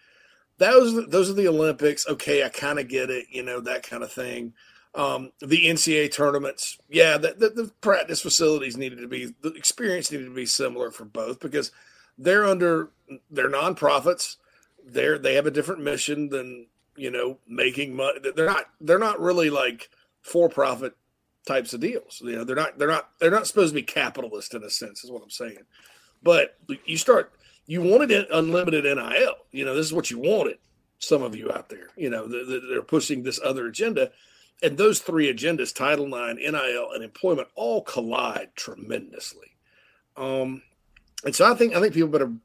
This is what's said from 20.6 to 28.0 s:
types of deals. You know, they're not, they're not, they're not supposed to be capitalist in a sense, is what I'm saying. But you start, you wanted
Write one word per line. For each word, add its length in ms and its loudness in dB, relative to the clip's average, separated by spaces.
types 280 -2
of 60 -8
deals. 440 -6
You 120 -6
know, 80 -6
they're 120 -4
not, 220 -2
they're 100 2
not, 300 -2
they're 120 6
not 160 2
supposed 240 4
to 100 -2
be 20 -14
capitalist 720 -6
in 80 -10
a 80 -16
sense, 320 -8
is 80 -18
what 120 -14
I'm 80 -20
saying. 340 -12
But 340 4
you 120 -6
start, 360 4
you 160 -4
wanted 300 6